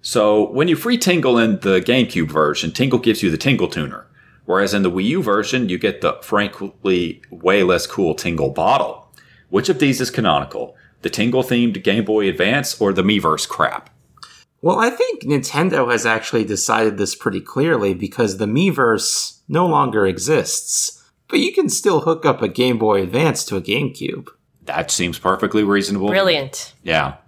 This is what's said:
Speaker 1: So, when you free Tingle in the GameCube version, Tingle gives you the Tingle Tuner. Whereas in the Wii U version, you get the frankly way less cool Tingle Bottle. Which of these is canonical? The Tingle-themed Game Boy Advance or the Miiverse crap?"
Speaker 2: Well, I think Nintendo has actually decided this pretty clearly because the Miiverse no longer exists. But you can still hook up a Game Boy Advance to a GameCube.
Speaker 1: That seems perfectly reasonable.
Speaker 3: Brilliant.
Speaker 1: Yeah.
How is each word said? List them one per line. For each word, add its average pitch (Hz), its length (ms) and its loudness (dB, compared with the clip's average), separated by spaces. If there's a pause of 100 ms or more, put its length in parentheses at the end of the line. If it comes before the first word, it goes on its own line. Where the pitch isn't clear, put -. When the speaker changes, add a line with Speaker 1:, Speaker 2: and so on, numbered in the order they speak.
Speaker 1:
So, 107 500 2
when 151 160 0
you 165 80 4
free 240 220 -2
Tingle 151 400 2
in 110 220 2
the 95 220 2
GameCube 107 500 0
version, 76 400 0
Tingle 127 280 0
gives 110 240 0
you 90 80 2
the 78 60 -2
Tingle 98 300 0
Tuner. - 380 -8 (400)
Whereas 95 280 0
in 101 100 2
the 90 80 2
Wii 92 140 -2
U 160 180 0
version, 107 460 0
you 90 80 -2
get 98 240 -2
the 85 200 0
frankly 98 1080 -2
way 92 340 2
less 87 240 2
cool 82 280 0
Tingle 78 340 -2
Bottle. 95 580 0 (420)
Which 196 200 0
of 156 100 2
these 139 220 2
is 123 80 -2
canonical? 80 680 -2 (260)
The 85 80 -4
Tingle-themed 120 760 0
Game 101 220 2
Boy 107 240 2
Advance 104 520 -2
or 101 100 2
the 95 120 0
Miiverse 87 440 0
crap?" - 420 -4 (720)
Speaker 2:
Well, 185 180 0
I 233 100 2
think 480 340 -4
Nintendo 143 680 0
has 113 140 0
actually 113 380 0
decided 107 540 0
this 101 180 -2
pretty 95 260 -4
clearly 131 520 0
because 95 440 -2
the 104 100 -2
Miiverse 127 1000 0
no 160 200 2
longer 127 400 2
exists. - 880 -2 (320)
But - 100 2
you 403 140 0
can 311 160 0
still 170 320 0
hook 160 240 -2
up 135 160 2
a 110 60 -2
Game 123 300 0
Boy 107 260 2
Advance 127 420 0
to 98 120 -6
a 90 40 -4
GameCube. - 680 -4 (380)
Speaker 1:
That 76 260 -4
seems 87 280 -4
perfectly 98 440 0
reasonable. 101 440 0
Speaker 3:
Brilliant. 165 680 -2 (100)
Speaker 1:
Yeah. 76 320 0 (120)